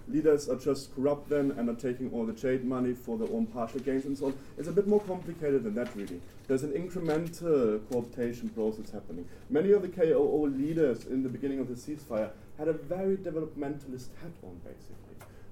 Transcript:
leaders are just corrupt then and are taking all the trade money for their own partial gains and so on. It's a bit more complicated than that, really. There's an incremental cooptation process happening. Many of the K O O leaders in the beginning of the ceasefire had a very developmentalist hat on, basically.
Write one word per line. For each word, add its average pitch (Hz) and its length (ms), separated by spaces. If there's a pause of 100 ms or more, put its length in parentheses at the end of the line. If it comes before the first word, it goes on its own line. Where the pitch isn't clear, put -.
leaders 147 420
are 123 80
just - 380
corrupt 143 340
then 143 280
and 117 120
are 113 60
taking 127 360
all 117 140
the 113 80
trade 127 320
money 127 280
for 117 240
their 110 180
own 113 120
partial 123 320
gains 135 260
and 139 120
so 143 100
on. 131 60 (240)
It's 151 100
a 165 40
bit 196 160
more 208 140
complicated 160 640
than 107 120
that, 117 200
really. 90 240 (280)
There's 131 160
an 147 100
incremental 165 1040 (100)
cooptation 120 640
process 110 380
happening. 87 340 (240)
Many 185 220
of 202 100
the 180 60
K 170 260
O 143 80
O 147 200
leaders 143 640
in 131 180
the 127 60
beginning 135 300
of 123 80
the 123 80
ceasefire 113 560 (260)
had 156 100
a 160 60
very 185 420
developmentalist 147 960 (120)
hat 165 220
on, 87 220
basically. - 500 (360)